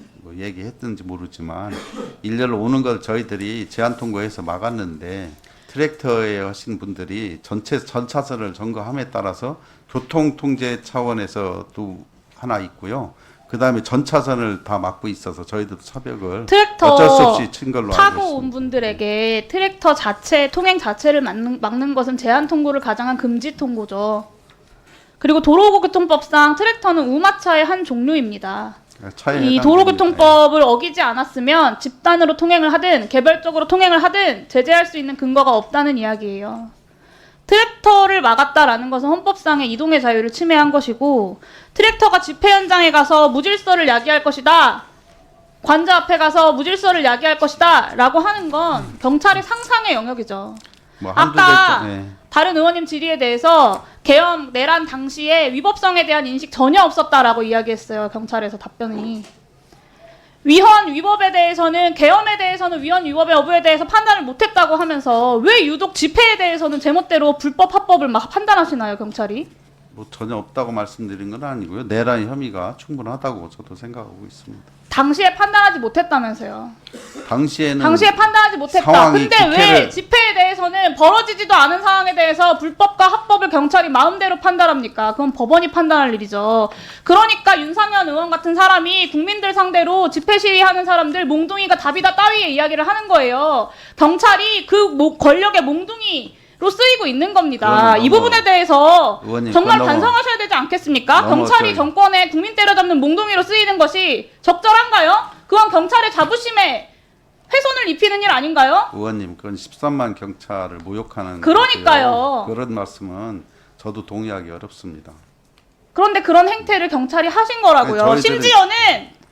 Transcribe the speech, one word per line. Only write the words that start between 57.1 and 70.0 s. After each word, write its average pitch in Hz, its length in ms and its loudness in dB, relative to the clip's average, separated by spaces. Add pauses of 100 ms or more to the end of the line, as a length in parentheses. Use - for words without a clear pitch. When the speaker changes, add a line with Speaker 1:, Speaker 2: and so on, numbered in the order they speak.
Speaker 2:
이야기했어요. 220 720 -4
경찰에서 220 440 -8
답변이. 220 640 -12 (1200)
위헌 381 500 6
위법에 381 380 0
대해서는, 339 640 0
계엄에 415 440 2
대해서는 370 440 -4
위헌 349 240 -2
위법 320 240 -2
여부에 339 320 2
대해서 320 240 0
판단을 427 380 2
못했다고 320 520 0
하면서 262 600 0
왜 330 320 4
유독 320 260 -4
집회에 427 440 2
대해서는 330 420 -2
제멋대로 302 580 0
불법 359 380 0
합법을 359 320 2
막 226 240 -2
판단하시나요, 320 680 0
경찰이? 214 500 -10 (460)
Speaker 1:
뭐, 107 160 -20